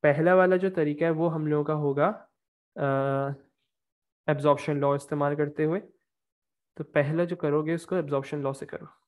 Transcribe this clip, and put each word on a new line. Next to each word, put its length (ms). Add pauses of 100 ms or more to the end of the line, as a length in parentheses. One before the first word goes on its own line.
पहला 300
वाला 220
जो 160
तरीका 340
है 60
वो 160
हम 180
लोगों 180
का 160
होगा, 280 (680)
अ, 580 (960)
absorption 520
law 160
इस्तेमाल 400
करते 280
हुए। 160 (960)
तो 80
पहला 400
जो 120
करोगे 380
उसको 220
absorption 460
law 100
से 140
करो 200 (220)